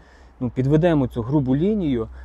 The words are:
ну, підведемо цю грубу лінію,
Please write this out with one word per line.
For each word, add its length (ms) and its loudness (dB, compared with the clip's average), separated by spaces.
ну, 100 -4
підведемо 560 2
цю 160 -6
грубу 340 0
лінію, 520 0